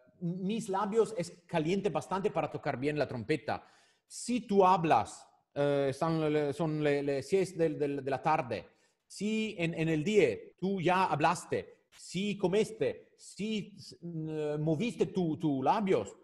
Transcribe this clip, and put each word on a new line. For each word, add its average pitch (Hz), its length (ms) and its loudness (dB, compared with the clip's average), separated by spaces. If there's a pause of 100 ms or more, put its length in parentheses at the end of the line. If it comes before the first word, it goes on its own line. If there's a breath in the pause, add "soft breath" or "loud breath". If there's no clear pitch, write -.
(200)
mis 185 480 -4
labios 202 500 0
es - 280 -6
caliente 180 440 0
bastante 180 400 -4
para 151 200 -2
tocar 135 280 -6
bien 147 200 -2
la 135 100 0
trompeta. 120 580 -4 (400 soft breath)
Si - 400 -6
tú 196 180 6
hablas, 160 640 4 (280)
eh, 143 380 2
son 160 400 0
le-, 147 200 0
son 156 300 -2
le-, 143 200 2
le 139 200 0
seis 185 340 0
del, 156 220 2
del, 143 260 -2
de 135 60 -4
la 135 120 -2
tarde, 127 440 0 (400 soft breath)
si 214 520 -4
en, 165 160 -2
en 160 140 0
el 160 140 2
día 156 340 4 (220)
tú 190 220 -2
ya 180 240 2
hablaste, 160 840 -2
si 202 480 -6
comiste, 185 800 -2
si, - 600 -8 (240)
eh, 156 580 -6
moviste 165 480 0
tu, 165 300 -2
tu 139 260 -2
labios, 165 600 2